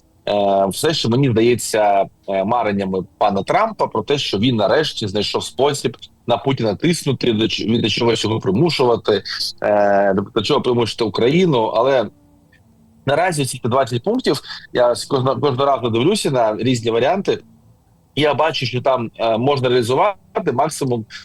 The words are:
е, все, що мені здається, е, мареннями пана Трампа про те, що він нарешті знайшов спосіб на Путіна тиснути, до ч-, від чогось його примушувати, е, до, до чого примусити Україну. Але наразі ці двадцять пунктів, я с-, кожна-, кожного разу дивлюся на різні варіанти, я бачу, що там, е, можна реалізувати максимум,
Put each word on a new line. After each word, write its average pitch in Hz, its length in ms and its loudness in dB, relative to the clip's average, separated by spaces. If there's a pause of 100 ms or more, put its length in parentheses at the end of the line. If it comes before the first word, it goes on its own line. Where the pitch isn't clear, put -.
(280)
е, 98 380 2
все, 147 280 -2
що 127 140 -2
мені 131 220 2
здається, 107 760 2 (220)
е, 98 160 0
мареннями 101 540 -2 (200)
пана 98 240 0
Трампа 185 440 0
про 110 160 -4
те, 143 160 0
що 107 200 -4
він 120 180 2
нарешті 110 520 0
знайшов 101 360 -4
спосіб 135 520 -2 (300)
на 117 100 2
Путіна 117 380 -2
тиснути, 143 580 0
до 107 160 2
ч-, - 160 -4
від 113 260 0
чогось 117 340 0
його 107 160 -2
примушувати, 120 840 2 (400)
е, 101 520 2
до, 101 80 0
до 107 200 -4
чого 135 180 0
примусити 120 440 -2
Україну. 131 600 2
Але 120 420 2 (1000)
наразі 147 400 0
ці - 180 -10
двадцять 123 380 0
пунктів, 254 380 0 (320)
я 123 200 2
с-, - 160 -6
кожна-, 131 260 0
кожного 131 320 0
разу 123 240 0
дивлюся 156 400 0
на 113 260 0
різні 117 340 -2
варіанти, 135 480 0 (800)
я 147 180 2
бачу, 147 320 0
що 151 140 -4
там, 123 380 0
е, 113 200 0
можна 127 300 0
реалізувати 143 840 0
максимум, 123 520 -2 (200)